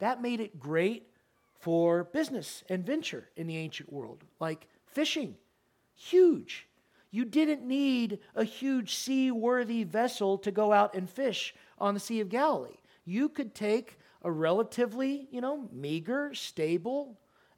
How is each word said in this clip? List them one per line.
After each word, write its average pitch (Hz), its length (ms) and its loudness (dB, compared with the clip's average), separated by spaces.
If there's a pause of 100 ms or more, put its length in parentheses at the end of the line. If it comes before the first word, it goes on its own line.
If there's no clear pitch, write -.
That 240 200 -2
made 240 200 -2
it 208 200 -10
great 170 480 0 (520)
for 170 440 4
business 262 640 -6
and 185 160 -2
venture - 500 -4
in 165 120 -8
the 165 100 -6
ancient - 340 -8
world, 120 340 -12 (160)
like 160 260 -6 (180)
fishing. 277 520 -2 (580)
Huge. - 760 4 (420)
You 220 140 -2
didn't 277 420 2
need 254 520 0 (160)
a 226 100 2
huge 254 500 -2
seaworthy 247 880 0
vessel 202 520 0
to 196 140 -4
go 208 200 4
out 208 240 6
and 185 140 -4
fish - 460 -4 (240)
on 202 160 2
the 202 60 -4
Sea 226 200 -2
of 202 80 -2
Galilee. 226 480 0 (300)
You 226 220 0
could 269 260 -6
take 214 440 -2 (240)
a 175 80 -2
relatively, 226 1040 0
you 247 80 -6
know, 269 320 -4
meager, 165 600 -4
stable, 202 840 -4 (400)